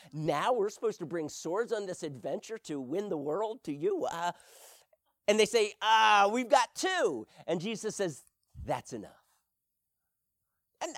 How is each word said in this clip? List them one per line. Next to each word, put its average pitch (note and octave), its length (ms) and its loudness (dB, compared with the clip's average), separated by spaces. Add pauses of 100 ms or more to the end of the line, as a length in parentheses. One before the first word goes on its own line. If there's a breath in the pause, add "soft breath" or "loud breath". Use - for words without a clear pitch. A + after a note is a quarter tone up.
(120 loud breath)
Now D#3 400 0
we're G#3+ 180 2
supposed G#3+ 300 -4
to F3 60 -8
bring D#3 220 -4
swords F#3 440 -4
on G#3 140 -2
this F3+ 160 -8
adventure D3+ 580 -6
to D3 200 -6
win E3 300 -4
the E3 80 -2
world G3 460 -4
to D3+ 100 -6
you?" F3 320 -2
Uh, E3+ 260 -2 (960 loud breath)
and G#3 100 6
they G#3+ 80 6
say, G#3+ 360 2
"Ah, G#3+ 500 8
we've B3 160 0
got B3 260 6
two." B3 520 0 (200 loud breath)
And E3+ 140 0
Jesus G#3+ 340 -6
says, F3+ 300 -4 (400)
"That's B2 300 -6
enough." F#2 180 -10 (1700)
And D#4+ 160 -8